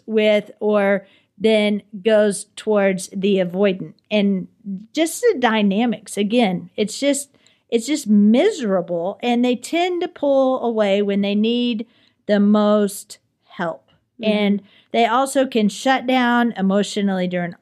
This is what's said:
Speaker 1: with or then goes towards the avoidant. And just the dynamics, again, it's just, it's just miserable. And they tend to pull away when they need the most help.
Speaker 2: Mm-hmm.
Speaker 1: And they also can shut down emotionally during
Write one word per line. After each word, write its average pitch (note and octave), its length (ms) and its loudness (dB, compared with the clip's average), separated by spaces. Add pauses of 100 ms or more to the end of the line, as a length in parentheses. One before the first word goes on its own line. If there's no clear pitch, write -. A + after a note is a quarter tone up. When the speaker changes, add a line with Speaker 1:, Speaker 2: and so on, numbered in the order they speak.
Speaker 1:
with G#3+ 540 0
or G3+ 480 0 (300)
then G#3 440 2 (220)
goes G#3+ 420 2 (100)
towards G3 540 0
the G3 280 0
avoidant. F#3 560 -2 (180)
And G3+ 360 0 (460)
just D#4+ 280 -2
the A#4 180 2
dynamics, A3 760 0
again, G3+ 640 0
it's G#3 220 -4
just, C#4 360 -2 (340)
it's A#3 180 -2
just D4 180 -4
miserable. G#3 1160 2
And A#3+ 200 0
they B3 120 0
tend E4+ 480 -4
to F4 40 -4
pull C4+ 540 0
away G#3 400 0
when G3+ 200 0
they G3+ 120 -2
need A#3 540 -2 (400)
the G#3 120 2
most G#3 760 0 (280)
help. - 440 -10 (320)
Speaker 2:
Mm-hmm. A3 100 0
Speaker 1:
And G3+ 300 0 (300)
they A#3 160 2
also C4 400 0
can A3+ 200 0
shut B3+ 380 0
down A#3+ 520 2
emotionally F#3+ 720 0
during F3 340 -4